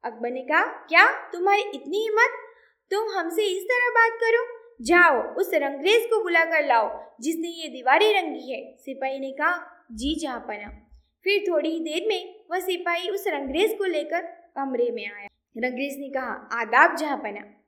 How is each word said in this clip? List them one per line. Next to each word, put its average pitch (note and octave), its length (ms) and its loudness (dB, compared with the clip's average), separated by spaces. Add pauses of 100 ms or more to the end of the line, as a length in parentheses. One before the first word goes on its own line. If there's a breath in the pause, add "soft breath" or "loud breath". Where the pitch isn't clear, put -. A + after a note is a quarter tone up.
अकबर A#3+ 280 -6
ने C4 100 -6
कहा, D#4+ 240 2
"क्या - 640 2
तुम्हारी G4 300 2
इतनी D#4+ 360 -6
हिम्मत? A4 320 2 (640 soft breath)
तुम G4+ 260 -2
हमसे E4+ 260 -2
इस F#4+ 200 -2
तरह B4 260 2
बात A4+ 220 4 (120)
करो? A#4 240 2 (340)
जाओ, D#4+ 540 4
उस F4+ 180 -2
रंगरेज D4+ 520 2
को A4+ 180 0
बुला E4+ 220 2
कर D#4+ 200 0
लाओ A3+ 560 0
जिसने E4 260 -4
ये E4 200 -10
दीवारें D4 540 4
रंगी C4+ 300 -8
है।" - 260 -12
सिपाही C4+ 420 -8
ने C4+ 120 -8
कहा, E4 600 -4
"जी C4+ 280 -4
जहाँपनाह।" A3+ 500 -8 (540)
फिर G4 260 0
थोड़ी D#4 200 0
ही E4 100 -4
देर D#4+ 280 -4
में F#4 440 -6
वह F4+ 80 -2
सिपाही F4+ 500 -4
उस G4 180 -4
रंगरेज D4 460 0
को G4+ 100 -4
लेकर E4 420 -2
कमरे B3+ 680 -4
में G#3 200 -10
आया। G3+ 160 -18 (300)
रंगरेज B3+ 420 -4
ने C#4 100 -12
कहा, C4 420 -6
"आदाब A#3 460 4
जहाँपनाह।" A3 460 -6 (240)